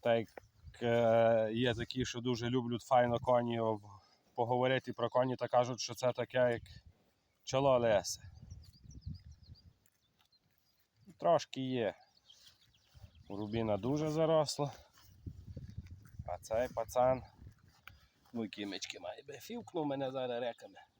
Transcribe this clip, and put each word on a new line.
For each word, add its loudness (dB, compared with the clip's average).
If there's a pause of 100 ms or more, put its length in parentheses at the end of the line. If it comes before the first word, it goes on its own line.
так, 2 (540)
е, 4
є 2
такі, -4
що -8
дуже -2
люблять -2
файно 4
коні, 2
об-, -2 (480)
поговорити 0
про -2
коні, 0
та -6
кажуть, 2
що -6
це -2
таке, 0
як -4 (800)
чоло 4
лесе. 2 (3000)
Трошки 2
є. 0 (1300)
У -10
Рубіна -2
дуже -2
заросла. 0 (1500)
А -8
цей -2
пацан, 2 (1120)
ну, -4
які -8
мечки -10
має, -12
би -16
фівкнув -8
мене -2
зараз -4
реками. -10 (220)